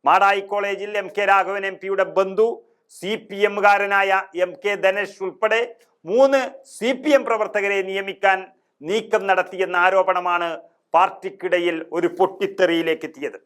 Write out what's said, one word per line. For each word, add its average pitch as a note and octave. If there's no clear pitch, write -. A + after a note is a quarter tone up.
മാടായി G3
കോളേജിൽ G3+
എം F#3+
കെ G#3
രാഘവൻ G3
എം F#3+
പിയുടെ F#3+
ബന്ധു F#3+
സി F#3
പി G#3
എമ്മുകാരനായ G3+
എം F3+
കെ G3+
ധനേഷ് G3
ഉൾപ്പെടെ A3
മൂന്ന് C4+
സി A3
പി D4
എം B3+
പ്രവർത്തകരെ G#3+
നിയമിക്കാൻ G3
നീക്കം G#3+
നടത്തിയെന്ന F3+
ആരോപണമാണ് F3+
പാർട്ടിക്കിടയിൽ F3+
ഒരു F3
പൊട്ടിത്തെറിയിലേക്ക് F3
എത്തിയത്. C#3